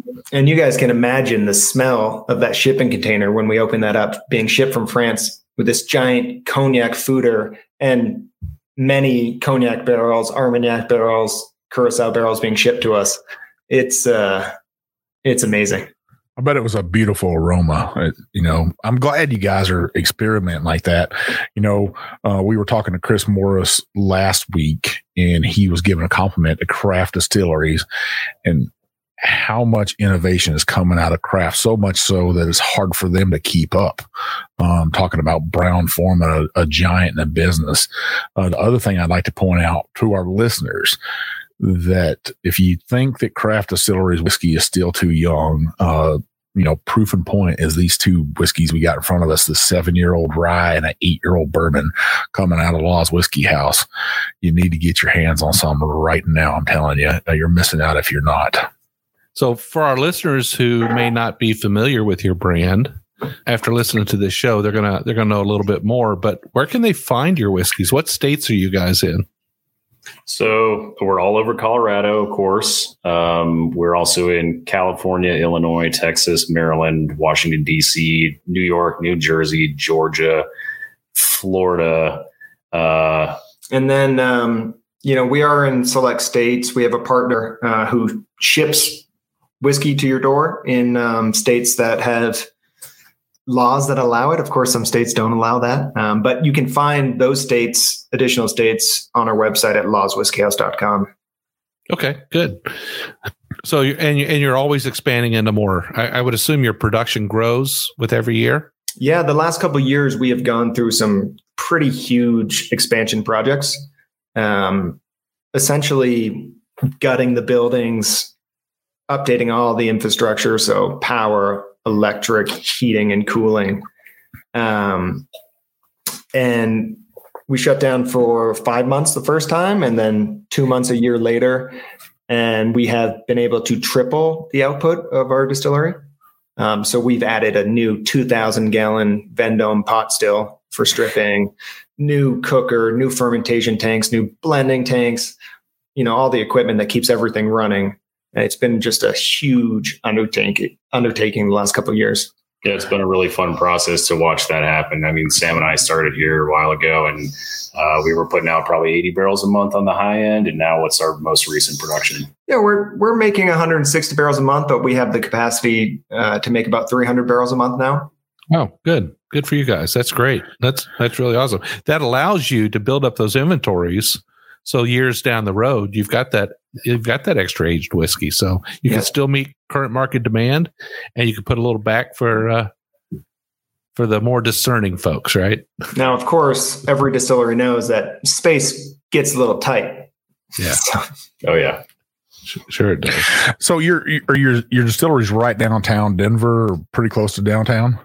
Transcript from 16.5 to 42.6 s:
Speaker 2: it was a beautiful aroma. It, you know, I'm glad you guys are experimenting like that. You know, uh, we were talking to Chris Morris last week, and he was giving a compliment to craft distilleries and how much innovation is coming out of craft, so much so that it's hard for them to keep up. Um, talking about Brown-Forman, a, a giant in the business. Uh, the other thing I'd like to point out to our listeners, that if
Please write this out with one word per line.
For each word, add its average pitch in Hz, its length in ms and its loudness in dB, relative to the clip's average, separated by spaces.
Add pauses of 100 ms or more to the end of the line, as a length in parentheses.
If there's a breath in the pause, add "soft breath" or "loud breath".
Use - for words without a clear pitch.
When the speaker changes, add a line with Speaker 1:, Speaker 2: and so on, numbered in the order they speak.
Speaker 2:
it 123 60 -2
was 113 140 -2
a 98 80 -2
beautiful 95 480 0
aroma. 82 640 0
It, 80 180 -2 (180)
you - 100 -2
know, 82 280 2 (140)
I'm 123 160 2
glad 147 320 2
you 110 60 -2
guys 95 320 0
are 87 260 0
experimenting 92 640 -2
like 82 200 -2
that. 87 280 0 (460 loud breath)
You 104 60 0
know, 101 320 0 (280 loud breath)
uh, 98 220 0
we 110 120 2
were 104 100 0
talking 107 280 0
to 90 60 -4
Chris 107 260 0
Morris 98 540 2 (160)
last 95 560 2
week, 78 500 -2 (140)
and 87 280 2
he 95 240 2
was 85 120 0
giving 87 240 2
a 90 40 -2
compliment 85 520 0
to 87 60 -6
craft 90 480 -2
distilleries 80 720 0 (600 loud breath)
and 78 240 0 (480)
how - 480 -2
much 110 340 0
innovation 92 560 2
is 76 80 -2
coming 90 360 2
out 85 140 0
of 82 100 -2
craft, 90 340 -2
so 113 200 2
much 98 200 0
so 90 380 2
that 85 140 2
it's 82 120 0
hard 95 340 -2
for 92 140 -2
them 92 240 2
to 78 80 0
keep - 340 0
up. - 280 0 (580 loud breath)
Um, 85 320 2
talking 87 260 0
about 80 320 0
Brown-Forman, 87 1040 2
a, - 60 0
a 82 60 2
giant 87 460 0
in - 40 -6
the 78 100 -2
business. 80 640 0 (480 loud breath)
Uh, 92 140 0
the - 80 -2
other 117 200 2
thing 101 200 0
I'd 85 120 0
like 90 140 0
to - 80 -6
point 90 300 2
out 82 340 -2
to 107 160 2
our 92 140 -2
listeners, 101 720 -2 (600 loud breath)
that 90 760 0 (120)
if 90 160 0